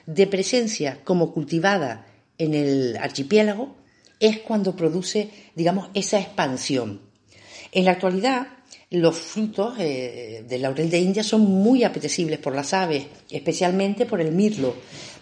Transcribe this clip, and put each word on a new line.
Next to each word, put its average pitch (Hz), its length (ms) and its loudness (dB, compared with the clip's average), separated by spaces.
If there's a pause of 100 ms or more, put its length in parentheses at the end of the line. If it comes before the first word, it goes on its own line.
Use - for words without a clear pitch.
de 165 200 4
presencia 196 800 -2
como 170 300 2
cultivada 160 720 0 (320)
en 156 160 0
el 139 420 2
archipiélago, 208 800 0 (420)
es 220 200 4
cuando 196 360 -2
produce, 180 540 -2 (260)
digamos, 175 380 0
esa 202 260 0
expansión. 127 840 -2 (680)
En 185 120 2
la 185 60 6
actualidad, 190 560 0 (420)
los 165 300 2
frutos, 214 600 -4
eh, 120 680 -6
del 127 140 -4
laurel 139 260 -2
de 170 100 2
India 190 240 2
son 220 200 4
muy 208 420 4
apetecibles 156 540 -2
por 135 180 -4
las 139 160 -4
aves, 170 320 0 (260)
especialmente 190 760 0
por 180 160 -2
el 160 100 0
mirlo. 180 420 0 (480)